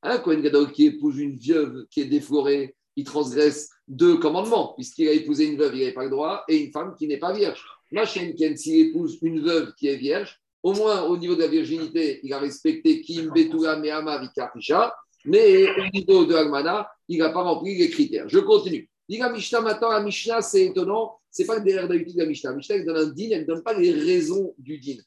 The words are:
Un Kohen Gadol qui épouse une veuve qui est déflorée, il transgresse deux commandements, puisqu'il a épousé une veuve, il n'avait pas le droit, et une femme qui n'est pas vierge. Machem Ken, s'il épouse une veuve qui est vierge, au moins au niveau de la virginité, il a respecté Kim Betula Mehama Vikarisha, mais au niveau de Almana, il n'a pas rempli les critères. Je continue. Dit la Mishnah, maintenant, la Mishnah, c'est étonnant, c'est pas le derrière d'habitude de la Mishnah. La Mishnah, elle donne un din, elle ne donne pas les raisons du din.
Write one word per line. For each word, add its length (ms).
Un 160
Kohen 240
Gadol 280
qui 160
épouse 320
une 200
veuve 520
qui 100
est 60
déflorée, 680
il 100
transgresse 680
deux 300
commandements, 560
puisqu'il 340
a 40
épousé 340
une 120
veuve, 160
il 60
n'avait 120
pas 120
le 60
droit, 380
et 100
une 140
femme 240
qui 120
n'est 100
pas 140
vierge. 320
Machem 440
Ken, 220
s'il 320
épouse 340
une 180
veuve 360
qui 120
est 80
vierge, 440
au 100
moins 300
au 140
niveau 180
de 60
la 80
virginité, 760
il 100
a 60
respecté 600
Kim 300
Betula 460
Mehama 440
Vikarisha, 760
mais 440
au 240
niveau 320
de 100
Almana, 540
il 100
n'a 120
pas 120
rempli 340
les 140
critères. 380
Je 100
continue. 500
Dit 100
la 120
Mishnah, 300
maintenant, 300
la 120
Mishnah, 400
c'est 240
étonnant, 520
c'est 160
pas 120
le 60
derrière 220
d'habitude 300
de 60
la 40
Mishnah. 240
La 60
Mishnah, 200
elle 100
donne 100
un 100
din, 260
elle 100
ne 40
donne 160
pas 120
les 180
raisons 680
du 200
din. 180